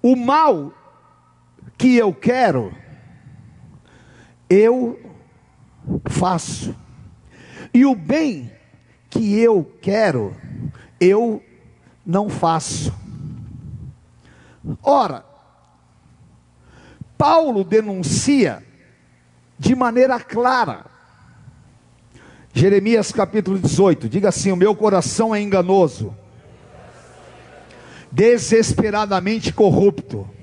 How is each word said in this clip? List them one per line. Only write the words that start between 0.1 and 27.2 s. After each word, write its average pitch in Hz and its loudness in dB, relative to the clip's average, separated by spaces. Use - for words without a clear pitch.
mal 247 0
que 247 4
eu 214 2
quero, 175 0
eu 233 2
faço, - -4
e 247 6
o 269 4
bem 196 -4
que 214 -2
eu 220 2
quero, 180 -2
eu 208 2
não 196 -2
faço." - -4
Ora, 220 0
Paulo 294 2
denuncia 196 0
de 202 0
maneira 247 0
clara. 233 -2
Jeremias 202 2
capítulo 196 -2
dezoito, 156 2
diga 175 0
assim: 185 -2
"O 185 -2
meu 196 2
coração 214 0
é 208 -2
enganoso, 185 0